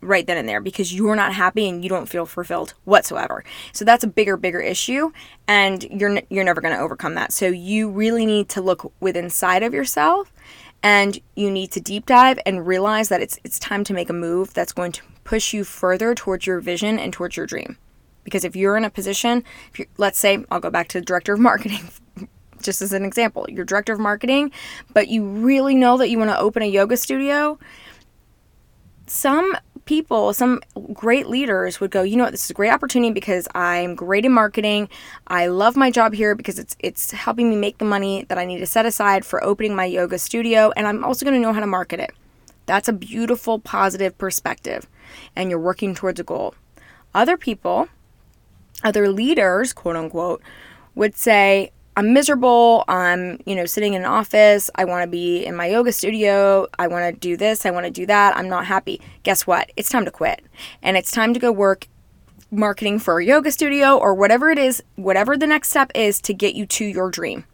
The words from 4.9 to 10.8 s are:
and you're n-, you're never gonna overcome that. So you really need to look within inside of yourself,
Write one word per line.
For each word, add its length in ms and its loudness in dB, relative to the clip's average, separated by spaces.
and 360 2
you're 340 -2
n-, 120 -6
you're 140 -2
never 160 2
gonna 200 -2
overcome 360 -6
that. 160 -4
So 140 -2
you 440 -2
really 360 0
need 240 0
to 120 -6
look 380 -2
within 260 -2
inside 360 0
of 140 -2
yourself, 580 0